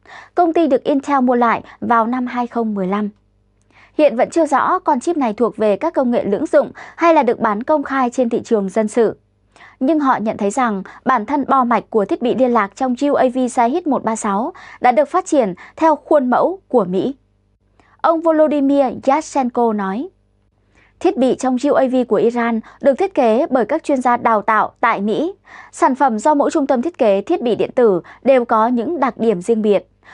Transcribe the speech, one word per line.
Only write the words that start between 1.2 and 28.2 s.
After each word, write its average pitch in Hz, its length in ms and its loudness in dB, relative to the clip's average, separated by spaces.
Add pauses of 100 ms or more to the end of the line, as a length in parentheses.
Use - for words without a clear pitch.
mua 247 140 2
lại 233 280 0 (180)
vào 226 260 0
năm 247 200 -4
hai 247 200 -6
không 226 280 -4
mười 190 120 -4
lăm. 208 220 -4 (880)
Hiện 285 180 4
vẫn 233 140 0
chưa 330 160 2
rõ 330 340 0
con 294 200 0
chip 330 180 -4
này 240 160 -2
thuộc 226 240 -2
về 208 180 0
các 330 180 -4
công 262 180 0
nghệ 240 120 -2
lưỡng 202 220 -2
dụng - 260 2 (240)
hay 339 180 2
là 302 100 4
được 226 160 -2
bán 214 240 -2
công 302 200 0
khai 269 260 -2
trên 247 200 -2
thị 240 160 -2
trường 202 240 -2
dân 214 180 -2
sự. 214 300 0 (640)
Nhưng 302 180 2
họ 269 220 2
nhận 214 160 -4
thấy 202 120 -2
rằng 208 340 -2 (220)
bản 247 200 0
thân 277 220 -4
bo 269 160 2
mạch 233 260 -2
của 208 160 0
thiết 330 160 -4
bị 240 140 0
liên 247 180 2
lạc 202 220 0
trong 254 260 -2
U 285 120 0
A - 200 2
V 254 40 -8 (140)
Shahid 277 360 0
một 254 160 0
ba 226 120 -4
sáu 220 380 -4 (280)
đã 247 100 4
được 277 180 2
phát 370 160 -2
triển 233 280 0 (220)
theo 311 200 2
khuôn 285 340 2
mẫu 320 380 0
của 220 180 2
Mỹ. 190 300 -2 (840)
Ông 330 200 0
Volodymyr 294 640 2 (240)
Yashchenko 254 640 0
nói, 208 360 -6 (920)
"Thiết 381 180 0
bị 247 220 2
trong 254 240 -2
U 285 100 2
A - 180 2
V 254 40 0 (120)
của 214 80 0
Iran 233 440 0 (220)
được 269 120 4
thiết 370 200 -2
kế 247 360 2
bởi 254 160 0
các 302 180 -4
chuyên 269 180 -2
gia 247 160 0
đào 233 240 0
tạo 214 380 0
tại 226 220 0
Mỹ. 220 320 -2 (380)
Sản 302 240 0
phẩm 247 240 0
do 302 140 2
mỗi 285 180 0
trung 285 160 0
tâm 269 140 0
thiết 330 160 -6
kế 202 240 2
thiết 339 200 -2
bị 233 140 0
điện 170 200 -2
tử 202 260 2 (220)